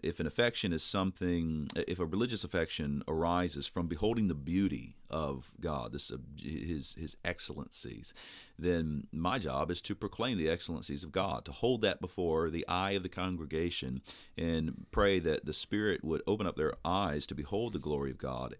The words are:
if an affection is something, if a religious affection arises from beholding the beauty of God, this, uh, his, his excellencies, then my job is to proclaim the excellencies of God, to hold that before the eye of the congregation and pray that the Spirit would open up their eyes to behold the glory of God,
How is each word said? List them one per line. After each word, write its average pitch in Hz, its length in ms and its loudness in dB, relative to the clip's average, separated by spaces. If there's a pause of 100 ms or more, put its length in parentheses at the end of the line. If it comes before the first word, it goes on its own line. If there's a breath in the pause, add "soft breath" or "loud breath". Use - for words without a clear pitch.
if - 160 -2
an 120 80 0
affection 113 440 2
is 80 120 0
something, 87 880 0
if 90 240 0
a 90 60 0
religious 104 400 0
affection 80 640 0
arises 85 580 2
from 85 220 -2
beholding 107 400 2
the 82 60 2
beauty 73 600 0 (160)
of 71 400 -4 (100)
God, 69 320 -2
this, 71 200 -4
uh, 65 60 -6 (220)
his, 78 540 -4
his 78 300 -8
excellencies, - 880 -6 (420 loud breath)
then 80 540 2
my 90 300 0
job 76 320 0
is 85 100 -2
to - 140 -4
proclaim 113 420 -2
the 78 100 4
excellencies 80 540 -2
of 85 80 -10
God, 92 360 0
to - 60 -8
hold 120 280 4
that 104 200 4
before 82 500 2
the 82 180 -2
eye 95 240 2
of 98 100 0
the 90 60 -4
congregation 80 920 -2 (360 loud breath)
and 82 560 0
pray 101 260 6
that 80 260 2
the 78 80 -2
Spirit 101 520 0
would 78 200 0
open 107 220 2
up 80 100 -2
their 76 180 2 (100)
eyes 87 420 2
to - 80 -6
behold 101 380 -2
the 90 80 -2
glory 69 320 0
of - 60 -12
God, 64 420 -4